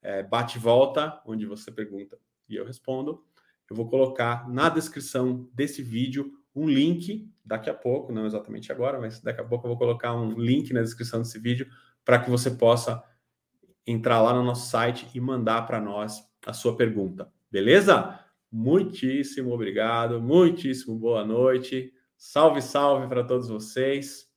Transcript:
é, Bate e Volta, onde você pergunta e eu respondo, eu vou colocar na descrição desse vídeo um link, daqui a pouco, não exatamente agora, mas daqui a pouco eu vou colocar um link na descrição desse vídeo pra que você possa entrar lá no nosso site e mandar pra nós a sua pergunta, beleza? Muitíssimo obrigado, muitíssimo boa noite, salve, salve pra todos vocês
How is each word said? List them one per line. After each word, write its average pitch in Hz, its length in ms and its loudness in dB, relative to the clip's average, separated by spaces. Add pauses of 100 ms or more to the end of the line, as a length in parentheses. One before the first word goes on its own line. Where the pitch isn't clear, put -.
é, 98 200 -6
Bate 120 340 -2
e 120 40 -8
Volta, 135 640 4
onde 110 180 -6
você 104 260 -12
pergunta 101 480 -12 (300)
e 107 80 -10
eu 98 80 -8
respondo, 131 580 -8 (460)
eu 110 80 -12
vou 117 120 -4
colocar 127 600 0
na 131 200 2
descrição 131 840 -4
desse 139 300 -6
vídeo 131 500 -4 (220)
um 151 140 -2
link, 170 640 0 (140)
daqui 110 260 -6
a - 40 -6
pouco, 127 380 -4
não 110 140 -4
exatamente 107 460 -8
agora, 127 260 -4
mas 113 220 -10
daqui 117 200 -6
a - 40 -8
pouco 120 220 -4
eu 120 40 -4
vou 120 80 -4
colocar 120 360 0
um 113 180 -2
link 117 400 0
na 123 80 2
descrição 117 400 -4
desse 117 180 -8
vídeo 123 300 -4 (340)
pra 123 160 6
que 123 120 -2
você 123 200 2
possa 120 520 2 (840)
entrar 117 340 2
lá 113 120 6
no 123 100 2
nosso 123 280 -2
site 120 440 0
e 127 60 -8
mandar 117 460 0
pra 117 140 -4
nós 104 440 -8 (220)
a - 80 -10
sua 117 200 -2
pergunta, 98 560 -2 (200)
beleza? 127 680 4 (320)
Muitíssimo 135 1000 0
obrigado, 117 680 -2
muitíssimo 131 800 2
boa 110 280 0
noite, 127 680 0 (240)
salve, 143 460 4
salve 143 440 2
pra 123 160 -2
todos 123 260 -2
vocês 131 880 -4